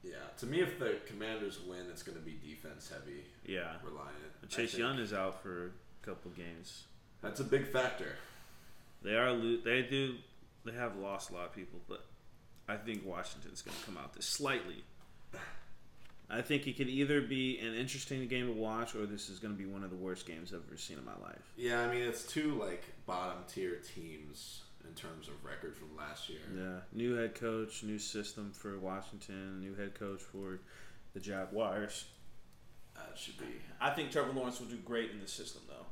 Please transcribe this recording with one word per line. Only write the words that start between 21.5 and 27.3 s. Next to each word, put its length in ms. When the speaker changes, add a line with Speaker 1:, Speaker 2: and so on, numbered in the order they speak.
Speaker 1:
Yeah, 260
I 100
mean, 100
it's 220
two, 300
like, 300
bottom 420
tier 280
teams 680
in 60
terms 340
of 160
record 320
from 200
last 340
year. 100
Speaker 2:
Yeah, 220
new 220
head 200